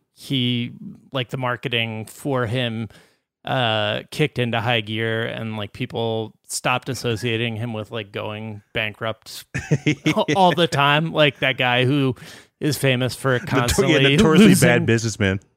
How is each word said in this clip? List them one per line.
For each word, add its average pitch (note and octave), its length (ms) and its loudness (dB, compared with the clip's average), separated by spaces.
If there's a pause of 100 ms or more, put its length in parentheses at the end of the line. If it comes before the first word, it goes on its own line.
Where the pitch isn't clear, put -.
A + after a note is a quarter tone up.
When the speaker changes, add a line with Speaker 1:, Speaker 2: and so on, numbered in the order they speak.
(140)
Speaker 1:
he, B2 580 -2 (400)
like, C3 180 -4
the C#3 60 -8
marketing A#2 720 -2
for B2+ 400 -4
him, A#2 420 -4 (560)
uh, A2 560 0 (100)
kicked - 280 -2
into A#2 220 -2
high A#2 200 0
gear A2+ 460 -4
and, A2+ 320 -8
like, G2+ 160 -10
people A2+ 600 -4 (140)
stopped - 400 -4
associating A#2 680 -2
him A#2 180 -6
with, G#2+ 160 -10
like, G#2+ 200 -10
going G#2+ 520 -10 (100)
bankrupt A2 720 -6 (420)
Speaker 2:
<laughs> D#3 480 0
Speaker 1:
all F3+ 200 6
the E3+ 120 2
time. D3 460 2
Like D3+ 280 2
that C3 180 0
guy B2 260 2
who C3 320 2 (420)
is D3 200 -2
famous B2+ 360 0
for C3+ 180 -2
Speaker 2:
Notor-, A#2+ 120 0
yeah, C3+ 160 0
Speaker 1:
constantly C#3 560 4
Speaker 2:
notoriously G3 320 6
Speaker 1:
losing - 200 6
Speaker 2:
bad A#2+ 180 2
businessman. G#2+ 540 0 (160)